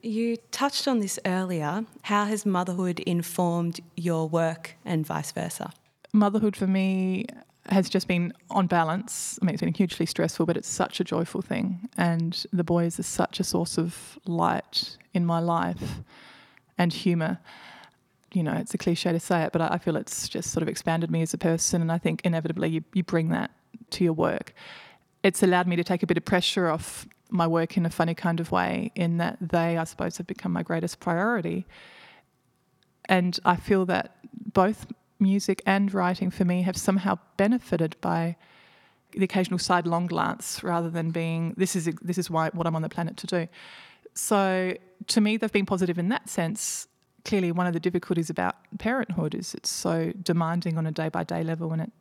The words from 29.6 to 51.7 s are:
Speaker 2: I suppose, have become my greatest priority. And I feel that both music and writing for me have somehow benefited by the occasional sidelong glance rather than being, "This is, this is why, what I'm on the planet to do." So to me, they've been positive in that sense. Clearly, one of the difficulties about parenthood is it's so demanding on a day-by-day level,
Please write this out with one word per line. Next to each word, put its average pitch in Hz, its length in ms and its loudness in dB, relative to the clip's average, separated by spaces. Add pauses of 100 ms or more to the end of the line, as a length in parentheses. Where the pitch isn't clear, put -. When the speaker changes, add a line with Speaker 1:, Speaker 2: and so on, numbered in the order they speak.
Speaker 2:
I 165 80 0
suppose, - 320 -6
have 175 100 -8
become 185 240 -6
my 170 120 -2
greatest 170 380 -4
priority. 175 680 -2 (1400)
And 180 380 2
I 175 120 4
feel 190 280 2
that 185 320 -2 (380)
both 196 320 2 (340)
music 196 460 2
and 196 260 2
writing 185 380 0
for - 140 0
me 180 180 2
have 180 140 0
somehow 190 420 2 (180)
benefited 196 640 2
by 170 360 0 (760)
the - 140 0
occasional 185 340 0
sidelong 170 480 2
glance 170 560 -2
rather 170 260 0
than 165 220 -2
being, 165 460 -2
"This 190 200 0
is, 170 140 -2 (100)
this 175 160 -4
is 180 140 -4
why, 160 200 0
what 165 160 -2
I'm 160 100 0
on 160 60 -2
the 160 60 -4
planet - 300 -6
to - 80 -12
do." 170 220 -2 (680)
So 185 600 2 (340)
to - 120 4
me, 214 160 4
they've 214 160 -2
been 196 140 2
positive 175 320 0
in 175 100 0
that - 220 -2
sense. - 560 -4 (400)
Clearly, 185 260 2
one 175 140 2
of 175 80 0
the 170 60 0
difficulties 175 500 0
about 90 260 0 (220)
parenthood 170 560 -2
is - 200 -6
it's - 140 -8
so 165 440 -2 (100)
demanding 170 560 0
on 160 80 0
a 160 60 -2
day-by-day 165 500 -2
level, 165 300 -2